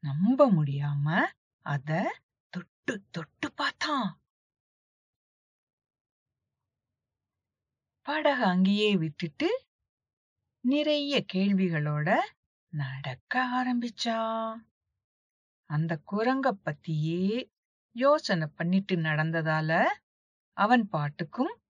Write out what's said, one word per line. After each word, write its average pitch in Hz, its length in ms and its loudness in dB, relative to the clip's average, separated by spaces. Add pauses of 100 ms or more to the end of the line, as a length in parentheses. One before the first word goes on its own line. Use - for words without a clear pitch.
நம்ப 214 480 4
முடியாம 143 540 0 (600)
அத 143 260 -4 (600)
தொட்டு - 560 -8
தொட்டு - 440 -10
பார்த்தான். 285 540 -2 (4000)
படகு 285 380 0
அங்கேயே 196 540 2
விட்டுட்டு 160 520 -4 (1160)
நிறைய 285 680 0
கேள்விகளோட 170 760 0 (680)
நடக்க 135 600 -8 (180)
ஆரம்பிச்சான். 233 1000 -4 (1160)
அந்த 156 380 -2
குரங்க 254 400 0 (140)
பத்தியே 160 640 -4 (720)
யோசனை 233 520 2
பண்ணிட்டு 185 480 0
நடந்ததால 156 760 0 (840)
அவன் 220 300 4
பாட்டுக்கும் 165 680 -4 (160)